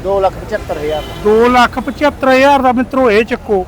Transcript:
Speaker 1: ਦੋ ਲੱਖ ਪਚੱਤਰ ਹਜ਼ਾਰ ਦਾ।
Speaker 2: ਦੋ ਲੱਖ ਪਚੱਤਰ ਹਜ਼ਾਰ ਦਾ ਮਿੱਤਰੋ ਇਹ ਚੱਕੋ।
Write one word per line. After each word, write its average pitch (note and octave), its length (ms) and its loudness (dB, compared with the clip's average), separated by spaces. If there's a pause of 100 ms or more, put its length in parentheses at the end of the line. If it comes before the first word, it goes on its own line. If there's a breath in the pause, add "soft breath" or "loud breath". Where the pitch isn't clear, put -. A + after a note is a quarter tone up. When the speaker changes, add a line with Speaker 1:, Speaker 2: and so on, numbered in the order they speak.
Speaker 1:
ਦੋ G3 160 -2
ਲੱਖ F#3 140 0
ਪਚੱਤਰ E3+ 440 -8
ਹਜ਼ਾਰ D3+ 240 -4
ਦਾ। - 220 -12
Speaker 2:
ਦੋ A3 240 4
ਲੱਖ B3 320 2
ਪਚੱਤਰ C#4 500 -2
ਹਜ਼ਾਰ C4+ 320 4
ਦਾ B3+ 100 2
ਮਿੱਤਰੋ B3+ 400 0
ਇਹ A3 140 2
ਚੱਕੋ। G#3 420 -4